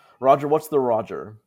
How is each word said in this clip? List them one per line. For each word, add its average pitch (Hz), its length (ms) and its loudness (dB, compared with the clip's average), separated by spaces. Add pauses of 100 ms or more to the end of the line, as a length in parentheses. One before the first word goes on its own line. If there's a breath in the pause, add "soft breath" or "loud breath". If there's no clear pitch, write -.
(200 soft breath)
Roger, 139 280 2
what's 151 200 0
the 147 120 0
Roger? 107 680 -4